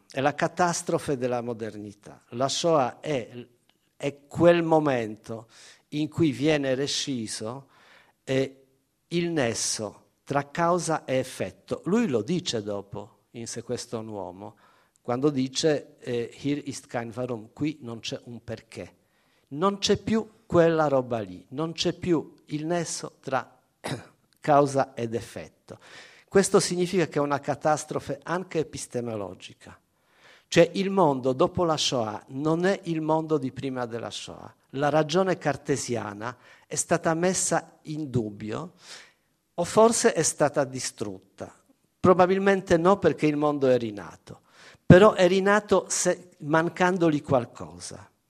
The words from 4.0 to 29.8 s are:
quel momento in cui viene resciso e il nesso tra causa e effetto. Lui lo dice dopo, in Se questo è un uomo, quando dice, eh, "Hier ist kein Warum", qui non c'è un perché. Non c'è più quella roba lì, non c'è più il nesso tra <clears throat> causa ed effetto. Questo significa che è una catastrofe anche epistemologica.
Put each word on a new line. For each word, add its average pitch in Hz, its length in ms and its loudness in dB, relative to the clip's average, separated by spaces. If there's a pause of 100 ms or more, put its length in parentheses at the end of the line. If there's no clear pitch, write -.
quel 175 340 4
momento 120 840 0 (420)
in 151 200 -4
cui 160 220 0
viene 135 440 0
resciso 127 920 -6 (540)
e 135 400 -2 (500)
il 170 160 0
nesso 113 720 -2 (200)
tra 139 260 -2
causa 170 560 -2
e 131 100 -2
effetto. - 720 -6
Lui 220 220 2
lo 120 140 0
dice 123 400 -4
dopo, 101 580 -10 (120)
in 117 160 -12
Se - 160 -10
questo 120 340 -8
è - 20 -8
un 110 80 -12
uomo, 101 500 -12 (440)
quando 131 280 0
dice, 135 720 0
eh, 120 420 -6
"Hier 143 260 -4
ist - 200 -12
kein 117 280 -6
Warum", 120 380 -6
qui 151 280 -6
non 117 180 -12
c'è - 260 -10
un 120 180 -16
perché. - 520 -14 (540)
Non 196 280 0
c'è 196 200 2
più - 480 -4
quella 165 420 4
roba 123 320 0
lì, 90 300 -12
non 160 240 -6
c'è 170 200 -2
più 175 400 -2 (140)
il 151 180 -6
nesso 165 540 -6
tra 127 400 -6 (200)
<clears throat> - 600 -14
causa 139 540 2
ed 117 200 -6
effetto. - 640 -12 (480)
Questo 196 320 4
significa 175 480 0
che 147 120 -4
è - 20 2
una 143 180 0
catastrofe 147 840 -2
anche 175 360 -6
epistemologica. 110 1200 -10 (680)